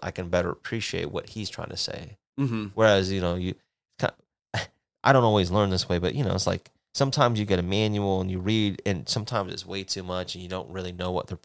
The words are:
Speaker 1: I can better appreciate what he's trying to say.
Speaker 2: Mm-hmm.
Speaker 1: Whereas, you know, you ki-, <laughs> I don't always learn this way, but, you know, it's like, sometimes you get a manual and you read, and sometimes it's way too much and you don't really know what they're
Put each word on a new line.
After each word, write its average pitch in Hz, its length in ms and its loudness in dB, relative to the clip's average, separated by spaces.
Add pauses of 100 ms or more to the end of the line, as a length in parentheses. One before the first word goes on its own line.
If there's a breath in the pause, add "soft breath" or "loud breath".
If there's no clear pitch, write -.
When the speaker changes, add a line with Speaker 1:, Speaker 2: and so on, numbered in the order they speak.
Speaker 1:
I 92 100 -6
can 90 180 -8
better 87 200 2
appreciate 92 600 -6
what - 200 -6
he's 107 200 -10
trying - 200 -10
to - 60 -12
say. - 400 -8 (220)
Speaker 2:
Mm-hmm. 117 360 -2
Speaker 1:
Whereas, 101 360 6
you 98 120 -2
know, 87 140 0
you 90 180 -4 (440)
ki-, - 100 0 (460)
<laughs> - 500 -10
I - 80 8
don't 131 120 8
always 104 260 4
learn 101 200 4
this 90 180 0
way, 87 100 2
but, 85 160 0
you 143 100 0
know, 92 100 0
it's 95 120 -2
like, 95 240 -2 (240)
sometimes 131 440 2
you 104 80 0
get 98 120 4
a 87 40 2
manual 101 580 2
and 92 100 -2
you 92 80 -2
read, 104 480 0
and 95 220 -2
sometimes 104 440 -2
it's - 140 -10
way 98 180 -8
too 95 180 -6
much 90 320 -6
and 90 80 -10
you 90 60 -12
don't 92 220 -8
really 90 220 -8
know 90 200 -4
what 90 140 -2
they're 90 180 -8